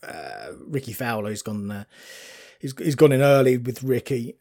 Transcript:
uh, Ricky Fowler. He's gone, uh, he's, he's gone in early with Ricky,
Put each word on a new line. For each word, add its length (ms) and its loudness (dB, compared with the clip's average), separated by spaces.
uh, 460 -14
Ricky 260 -6
Fowler. 380 -4
He's 120 -8
gone, 280 -6
uh, 140 -10
he's, 200 -8
he's 180 -2
gone 160 8
in 100 4
early 340 6
with 260 -6
Ricky, 580 -2